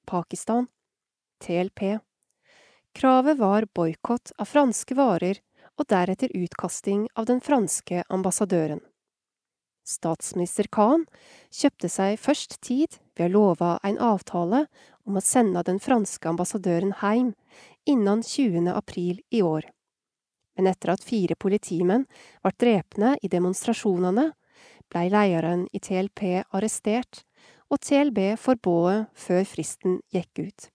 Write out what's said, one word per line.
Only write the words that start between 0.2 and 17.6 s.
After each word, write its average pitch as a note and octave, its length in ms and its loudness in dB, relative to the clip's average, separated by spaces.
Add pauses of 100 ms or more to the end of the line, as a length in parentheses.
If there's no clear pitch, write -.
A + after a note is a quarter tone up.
T F3 160 -6
L F#3 160 -2
P. G3+ 220 -2 (1000)
Kravet C4 460 4
var G#3 340 2
boikott E3+ 640 -2
av G3+ 80 -4
franske C4+ 480 0
varer G#3 460 2 (340)
og - 160 -6
deretter F#3 480 2
utkasting G3 800 -4
av A3 160 -4
den B3 100 2
franske F3+ 600 0 (100)
ambassadøren. F3+ 680 0 (1000)
Statsminister - 880 -4
Khan C4+ 380 2 (420)
kjøpte - 400 -2
seg G3+ 320 -2
først - 400 -2
tid C#4 380 -2 (180)
ved F3 140 0
å - 80 0
love F3 420 4
en G3+ 160 -2
avtale G#3 720 0 (400)
om G3 100 -2
å - 80 -2
sende F#3+ 400 2
den F#3 160 0
franske G#3+ 480 -2
ambassadøren F3+ 720 -2
hjem A3+ 320 0 (560)